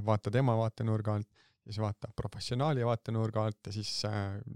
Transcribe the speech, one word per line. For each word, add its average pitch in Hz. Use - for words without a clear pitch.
vaata 104
tema 123
vaatenurga 110
alt, 104
ja 107
siis 104
vaata 107
professionaali 123
vaatenurga 110
alt 110
ja 98
siis, 104
äh, 101